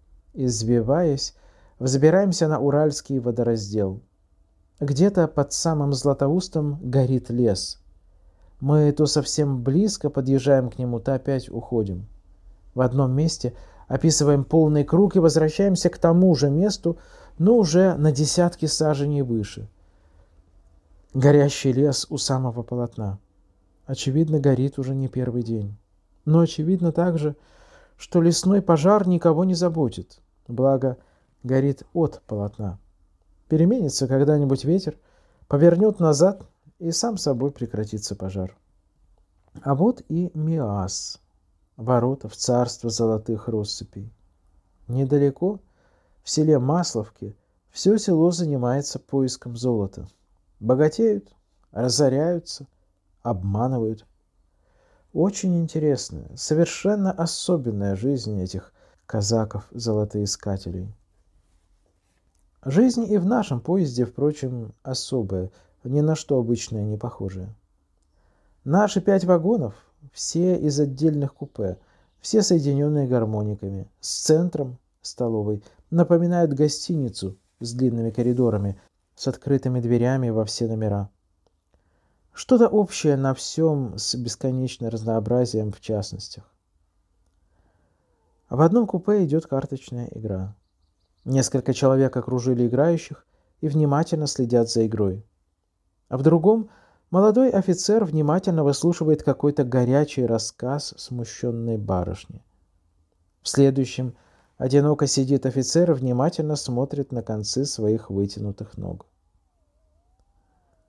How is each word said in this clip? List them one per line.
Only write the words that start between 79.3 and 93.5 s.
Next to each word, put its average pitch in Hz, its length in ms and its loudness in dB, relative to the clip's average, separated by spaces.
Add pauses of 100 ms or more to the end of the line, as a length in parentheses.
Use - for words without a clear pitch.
дверями 120 500 0
во 110 160 0
все 113 220 -4
номера. 104 420 -2 (1200)
Что-то 233 340 4
общее 175 500 0
на 135 160 0
всем 143 640 -2
с - 180 -6
бесконечным 127 760 -6
разнообразием 113 800 -2
в - 80 -12
частностях. - 760 -8 (2000)
В 127 120 0
одном 202 240 4
купе 196 400 0
идет 151 220 -2
карточная 131 640 -6
игра. 101 420 -8 (720)
Несколько 131 480 0
человек 131 420 2
окружили 123 520 0
играющих 156 580 0 (360)